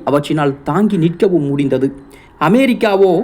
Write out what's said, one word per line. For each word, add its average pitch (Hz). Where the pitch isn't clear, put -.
அவற்றினால் 147
தாங்கி 196
நிற்கவும் 170
முடிந்தது. 139
அமெரிக்காவோ 196